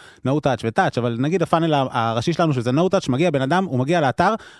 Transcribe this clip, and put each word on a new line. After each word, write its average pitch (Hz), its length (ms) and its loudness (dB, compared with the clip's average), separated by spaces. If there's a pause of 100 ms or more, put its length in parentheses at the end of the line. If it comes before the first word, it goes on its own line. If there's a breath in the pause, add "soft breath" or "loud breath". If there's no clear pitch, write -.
(280 loud breath)
no 127 40 2
touch 139 320 0
ו-touch, 127 340 0
אבל 117 220 -2
נגיד 165 220 -2
הפאנל 165 320 2
ה-, 135 180 2
הראשי 117 420 0
שלנו 160 200 0
שזה 123 180 -2
no - 20 2
touch, 180 380 0
מגיע 156 200 0
בן 139 100 0
אדם, 170 240 0
הוא 127 140 -2
מגיע 156 220 0
לאתר, 170 320 2 (260 loud breath)